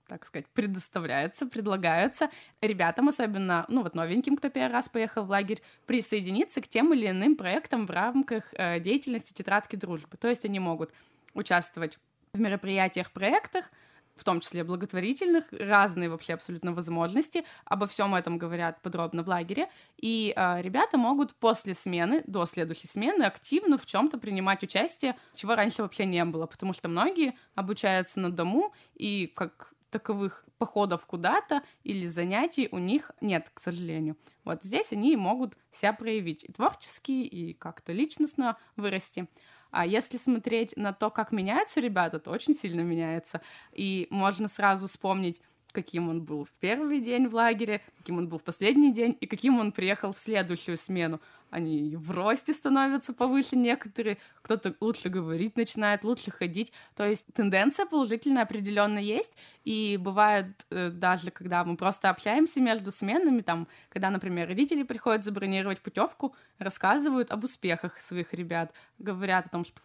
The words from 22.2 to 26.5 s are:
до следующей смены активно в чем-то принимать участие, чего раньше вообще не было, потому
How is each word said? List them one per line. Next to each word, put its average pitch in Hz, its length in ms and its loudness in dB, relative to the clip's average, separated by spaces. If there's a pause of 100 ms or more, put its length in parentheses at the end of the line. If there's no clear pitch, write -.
до 190 180 -2
следующей 165 420 -6
смены 294 360 0
активно 294 540 2
в - 80 -16
чем-то 262 320 0
принимать 196 460 0
участие, 247 520 -2 (200)
чего 214 200 0
раньше 214 260 2
вообще 202 240 -2
не 175 200 2
было, 165 200 -2
потому 190 280 -6